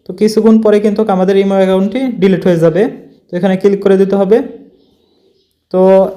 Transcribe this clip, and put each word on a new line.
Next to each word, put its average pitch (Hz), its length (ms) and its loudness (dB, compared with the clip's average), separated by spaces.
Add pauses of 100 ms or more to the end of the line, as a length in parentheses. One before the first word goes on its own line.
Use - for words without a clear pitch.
তো 185 60 -12
কিছুক্ষণ 214 480 2
পরে 208 200 2
কিন্তু 214 280 -2
আমাদের 185 280 0
ইমো 196 180 0
অ্যাকাউন্টটি 190 440 0
ডিলিট 196 460 -2
হয়ে 180 120 2
যাবে। 165 280 0 (460)
তো 175 60 -10
এখানে 190 200 -2
ক্লিক 196 260 0
করে 196 140 2
দিতে 196 200 0
হবে। 202 260 0 (1300)
তো 190 460 2